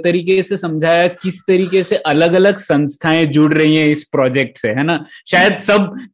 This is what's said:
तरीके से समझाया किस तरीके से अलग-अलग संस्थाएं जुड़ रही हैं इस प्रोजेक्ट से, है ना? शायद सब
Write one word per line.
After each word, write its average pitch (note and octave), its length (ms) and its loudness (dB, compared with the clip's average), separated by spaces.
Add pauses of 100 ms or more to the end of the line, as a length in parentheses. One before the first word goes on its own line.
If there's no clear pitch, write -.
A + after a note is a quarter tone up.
तरीके F3+ 400 0
से F#3+ 140 -6
समझाया E3+ 500 0
किस F3 340 -8
तरीके F#3 420 0
से F#3+ 120 -4
अलग-अलग F3 600 2
संस्थाएं D#3+ 680 -2
जुड़ D3+ 280 2
रही D#3 220 2
हैं D#3 120 2
इस D3+ 160 -2
प्रोजेक्ट C3 540 -2
से, A#2+ 100 -4
है A#2+ 160 -2
ना? D#3 220 -4 (260)
शायद F#3 280 2
सब - 540 -2